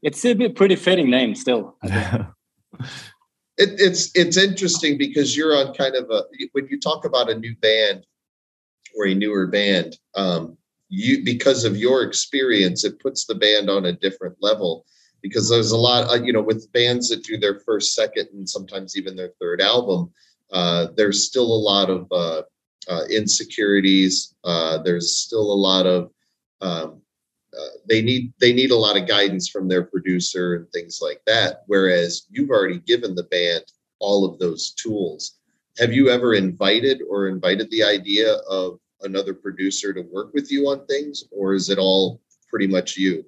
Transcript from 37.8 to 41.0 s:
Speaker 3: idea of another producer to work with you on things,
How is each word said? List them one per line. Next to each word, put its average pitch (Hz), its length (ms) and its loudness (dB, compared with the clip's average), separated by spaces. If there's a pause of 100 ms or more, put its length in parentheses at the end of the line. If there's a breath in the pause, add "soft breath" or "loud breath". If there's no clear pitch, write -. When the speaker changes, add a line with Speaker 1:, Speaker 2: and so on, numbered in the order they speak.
Speaker 3:
idea 104 520 2 (140)
of 92 300 -4 (240)
another 98 320 -6
producer 95 580 -6
to 92 100 -8
work 92 320 -10
with 143 180 -4
you 139 160 -2
on 139 180 -4
things, 143 440 -6